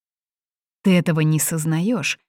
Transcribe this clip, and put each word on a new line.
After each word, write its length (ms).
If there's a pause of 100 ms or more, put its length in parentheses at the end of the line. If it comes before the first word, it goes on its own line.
(840)
«Ты 100
этого 280
не 180
сознаешь», 800 (100)